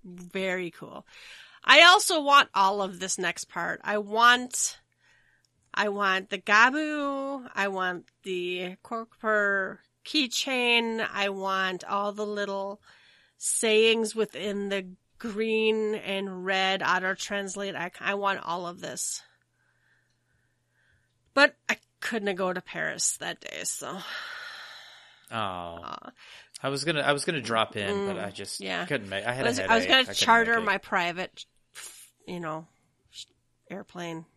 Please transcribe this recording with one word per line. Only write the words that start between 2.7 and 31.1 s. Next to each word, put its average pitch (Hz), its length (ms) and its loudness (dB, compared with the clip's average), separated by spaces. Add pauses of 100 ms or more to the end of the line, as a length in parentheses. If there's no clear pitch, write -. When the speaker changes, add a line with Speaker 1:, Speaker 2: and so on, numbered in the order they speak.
Speaker 1:
of 185 180 -6
this 185 180 -4
next 175 280 -2
part. 170 380 -6
I 208 140 -2
want, 233 800 2 (960)
I 208 160 0
want 196 420 0
the 196 80 -6
Gabu. 277 1160 2
I 196 140 0
want 185 360 -2 (180)
the 180 600 -6
Corkper 208 920 -2 (260)
keychain. 240 1040 0
I 202 200 -2
want 190 540 -2
all 202 280 -2
the 208 140 -6
little 202 560 -6 (560)
sayings 220 760 2
within 202 540 -4
the 196 180 -4 (320)
green 220 760 0
and 196 500 -6
red 190 380 0
auto 185 320 2
translate. 196 600 -6
I, 170 240 -6
I 190 140 -2
want 196 320 -2
all 175 220 -6
of 175 160 -12
this. - 400 -8 (2000)
But 285 240 6 (100)
I - 120 -4 (220)
couldn't 202 360 -4
go 185 160 -2
to 180 80 -6
Paris - 560 -6
that 170 240 -10
day, - 240 -12
so. - 320 -8 (1400)
Speaker 2:
Oh. - 40 -12
Speaker 1:
Uh, 87 760 -8 (520)
Speaker 2:
I 135 60 -2
was 139 160 -4
gonna, 156 160 0
I 139 120 2
was 143 120 0
gonna 165 160 -2
drop 113 360 0
in, 101 300 -2
but 98 100 -4
Speaker 1:
Mm, 98 100 -6
Speaker 2:
I 101 40 -8
just 98 300 -12
Speaker 1:
yeah. 180 260 -4
Speaker 2:
couldn't 117 220 -4
make, 98 180 -6
I 123 60 0
had 131 140 -2
Speaker 1:
I - 20 2
was, 247 100 -2
Speaker 2:
a 190 120 -2
Speaker 1:
I 226 60 6
was 226 80 2
Speaker 2:
headache. - 40 -2
Speaker 1:
gonna 262 120 6
Speaker 2:
I 254 40 2
couldn't 202 120 -6
Speaker 1:
charter 233 380 4
Speaker 2:
make 226 80 0
it. 214 40 -2
Speaker 1:
my 196 120 0
private, 175 680 -4 (800)